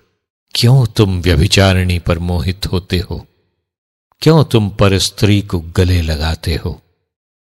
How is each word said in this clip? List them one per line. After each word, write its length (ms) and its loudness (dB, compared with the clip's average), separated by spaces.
क्यों 300 4
तुम 360 0
व्यभिचारिणी 760 2
पर 200 -2
मोहित 460 -4
होते 340 -4
हो? 280 -10
क्यों 240 4
तुम 260 0
पर 280 0
स्त्री 440 0
को 180 -6
गले 420 0
लगाते 540 -4
हो? 260 -8